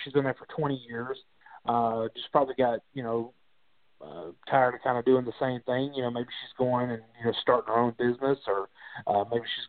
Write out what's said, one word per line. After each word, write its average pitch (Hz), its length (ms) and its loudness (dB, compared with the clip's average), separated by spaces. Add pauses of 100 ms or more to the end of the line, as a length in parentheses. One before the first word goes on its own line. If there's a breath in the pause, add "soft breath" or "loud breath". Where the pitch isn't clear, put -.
She's 135 100 -12
been 139 120 4
there 131 100 0
for - 100 -20 (100)
twenty 139 320 -2
years. 120 300 -8 (500 loud breath)
Uh, 117 480 2
just - 160 -14
probably 135 280 4
got, 120 220 2 (120)
you 135 80 -8
know, 117 320 -4 (720)
uh, 76 200 -12 (220)
tired 127 280 4
of - 80 -16
kinda 123 180 0
doing 127 240 4
the 117 140 -6
same 127 220 -2
thing. 135 340 -2
You 131 80 -2
know, 120 80 -2
maybe 120 160 -4 (160)
she's - 160 -18
going 123 320 0
and, 113 100 -6 (180)
you 113 60 -8
know, 113 160 2
starting - 320 2
her 117 60 6
own 120 180 2
business, 123 480 2
or, 98 240 -2 (380 loud breath)
uh, 101 240 2
maybe 117 140 -2 (100)
she's - 120 -10